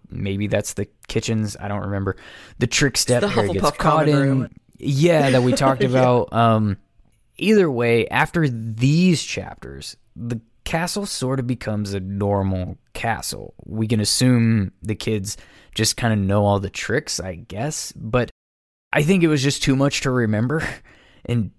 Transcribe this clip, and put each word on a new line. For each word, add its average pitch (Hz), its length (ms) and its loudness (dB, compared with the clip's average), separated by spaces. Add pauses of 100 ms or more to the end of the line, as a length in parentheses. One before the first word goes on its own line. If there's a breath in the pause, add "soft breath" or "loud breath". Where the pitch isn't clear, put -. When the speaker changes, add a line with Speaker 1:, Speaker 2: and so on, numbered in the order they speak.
Speaker 1:
maybe 101 380 -4
that's 101 260 -2
the 104 140 -6 (200)
kitchens, 110 520 -2
I - 80 -10
don't 101 140 -6
remember. 98 340 -4 (420 loud breath)
The - 80 -2
trick 131 320 0
step 123 260 2
Speaker 2:
It's 202 80 0
the - 100 0
Speaker 1:
Harry 101 120 0
gets - 100 0
Speaker 2:
Hufflepuff 147 140 0
Speaker 1:
caught 156 280 2
Speaker 2:
common 151 40 2
Speaker 1:
in. 147 80 4
Speaker 2:
room. 135 320 0 (300)
Speaker 1:
Yeah, 143 500 2
that 127 140 4
we 127 100 4
talked 135 280 2
Speaker 2:
<laughs> - 20 0
Yeah. 127 60 2
Speaker 1:
about. 123 440 2
Um, 110 440 2 (600)
either 190 320 4
way, 117 400 2
after 151 400 0
these 127 720 2
chapters, - 720 -12 (200)
the 117 260 -8 (220)
castle 175 420 -4
sort 131 340 -4
of 123 80 -4
becomes 104 460 -4
a 98 60 -4
normal 98 760 -2 (160)
castle. - 600 -8 (120)
We 110 220 -4
can 110 120 2
assume 113 720 2 (100)
the 107 140 -6
kids 107 420 -6 (380 loud breath)
just 110 220 0
kinda 113 180 2
know 101 300 2
all 101 140 2
the 98 120 -6
tricks, - 480 -4
I 87 160 -10
guess, 110 600 -8
but 113 360 -2 (640)
I 147 100 2
think 175 200 2
it 165 40 6
was 151 140 2
just 139 220 0
too 135 120 2
much 139 260 0
to 135 100 -2
remember 123 560 0 (580 loud breath)
and 117 340 -2